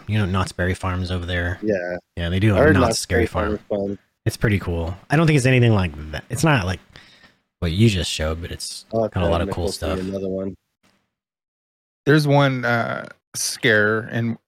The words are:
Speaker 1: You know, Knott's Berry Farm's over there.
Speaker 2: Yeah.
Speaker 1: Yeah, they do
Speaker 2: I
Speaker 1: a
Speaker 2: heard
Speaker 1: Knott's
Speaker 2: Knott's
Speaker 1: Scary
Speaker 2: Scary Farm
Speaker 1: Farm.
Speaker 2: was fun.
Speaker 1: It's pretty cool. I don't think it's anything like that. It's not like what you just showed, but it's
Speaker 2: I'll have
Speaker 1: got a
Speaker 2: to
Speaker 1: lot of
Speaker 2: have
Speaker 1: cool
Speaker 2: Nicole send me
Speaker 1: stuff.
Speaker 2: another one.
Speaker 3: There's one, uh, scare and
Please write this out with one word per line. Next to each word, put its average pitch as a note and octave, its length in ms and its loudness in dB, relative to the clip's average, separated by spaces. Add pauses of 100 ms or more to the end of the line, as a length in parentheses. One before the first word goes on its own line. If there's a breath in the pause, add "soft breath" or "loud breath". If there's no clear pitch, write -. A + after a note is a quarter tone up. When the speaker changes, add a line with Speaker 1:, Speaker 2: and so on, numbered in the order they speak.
Speaker 1:
You G#2+ 120 -2
know, G#2 80 2
Knott's F#2 260 -2
Berry F#2 220 -2
Farm's F2+ 360 -4
over F2 160 -4
there. F2 340 -4
Speaker 2:
Yeah. F2+ 360 -2 (200)
Speaker 1:
Yeah, F2 120 -4
they F#2 100 -2
do G#2 160 4
Speaker 2:
I G#2+ 40 4
Speaker 1:
a B2+ 40 4
Speaker 2:
heard D3 120 6
Speaker 1:
Knott's F#2 120 4
Speaker 2:
Knott's A2+ 140 -2
Speaker 1:
Scary - 260 0
Speaker 2:
Scary G#2 220 -4
Farm G#2 100 -4 (100)
Speaker 1:
Farm. G#2 120 -4
Speaker 2:
was G2+ 100 -4
fun. G2+ 80 -8 (260)
Speaker 1:
It's - 140 -2
pretty G2+ 200 0
cool. E2+ 380 -4 (140)
I C#3+ 60 2
don't E3 100 4
think D#3 100 4
it's B2 80 2
anything A#2+ 300 6
like F2+ 180 0 (200)
that. D#2 180 -10
It's - 140 -2
not C3+ 200 4
like F#2 160 -4 (760 loud breath)
what E2+ 140 -2
you A2 180 4
just F#2 200 -2
showed, E2 300 -4
but F2 120 -12
it's - 420 -12
Speaker 2:
I'll A2+ 80 0
have G#2+ 80 -2
Speaker 1:
got F#2 120 -2
a E2+ 40 2
Speaker 2:
to E2 40 2
Speaker 1:
lot E2+ 120 0
of G2 60 -2
Speaker 2:
have F#2+ 60 -6
Speaker 1:
cool F2 100 -4
Speaker 2:
Nicole D#2+ 80 -2
send - 240 -6
me - 60 -6
Speaker 1:
stuff. F#2 60 -6
Speaker 2:
another G2 200 -6
one. F#2+ 260 -6 (1500)
Speaker 3:
There's D3 200 6
one, C#3 380 4
uh, A#2+ 420 -2 (280)
scare G#2+ 680 2
and A#2 480 -4